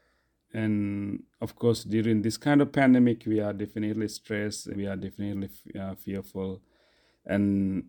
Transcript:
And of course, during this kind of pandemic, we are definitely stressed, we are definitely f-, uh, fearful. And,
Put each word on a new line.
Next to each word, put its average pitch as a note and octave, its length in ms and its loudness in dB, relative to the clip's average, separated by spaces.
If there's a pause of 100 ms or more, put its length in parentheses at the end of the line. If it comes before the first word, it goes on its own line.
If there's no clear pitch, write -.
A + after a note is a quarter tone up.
(540)
And G2+ 720 -2 (160)
of - 160 -8
course, - 280 0
during G#2+ 380 2
this A2 160 -2
kind C#3+ 240 4
of - 100 0
pandemic, B2 540 6
we G#2+ 140 2
are G#2 120 -2
definitely G#2+ 560 -4
stressed, G#2 680 -6
we G2 120 -6
are G2 100 -6
definitely G2 560 -8
f-, - 280 -14
uh, F#2+ 160 -8
fearful. F#2+ 640 -8 (640)
And, G2 640 2